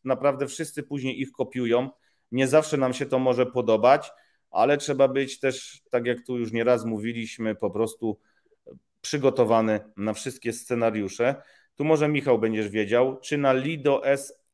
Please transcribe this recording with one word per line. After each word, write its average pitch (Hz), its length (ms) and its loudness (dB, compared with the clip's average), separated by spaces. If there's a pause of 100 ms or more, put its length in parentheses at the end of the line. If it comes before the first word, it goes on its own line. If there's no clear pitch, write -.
naprawdę 131 440 -2
wszyscy 151 360 -10
później 131 380 -6
ich 131 100 -8
kopiują. 127 580 -2 (420)
Nie 131 160 0
zawsze 151 300 2
nam 127 160 0
się 131 120 -4
to 131 140 0
może 127 260 4
podobać, 123 680 4 (400)
ale 131 260 2
trzeba 139 300 2
być 131 320 -2
też, - 500 -6
tak 120 160 -2
jak 120 160 -2
tu 127 160 -6
już 113 140 -4
nieraz 117 340 2
mówiliśmy, 113 680 -6
po 104 140 -4
prostu 110 500 -4 (840)
przygotowany 113 800 2 (180)
na 104 160 -4
wszystkie 117 400 -8
scenariusze. 113 840 -2 (400)
Tu 143 100 -4
może 151 240 2
Michał 135 300 2
będziesz 110 300 -2
wiedział, 120 500 0
czy - 180 -6
na 139 160 4
Lido 139 520 0
S 139 340 -2 (140)